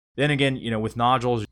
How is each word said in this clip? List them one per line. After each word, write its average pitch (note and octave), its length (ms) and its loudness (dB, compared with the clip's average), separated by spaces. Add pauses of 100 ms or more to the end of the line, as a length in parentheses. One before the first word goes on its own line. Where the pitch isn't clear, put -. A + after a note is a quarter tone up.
(180)
Then D3 140 2
again, C#3 240 2
you A#2 160 -6
know, A2 80 -2
with A2 160 -4
nodules, A#2+ 560 0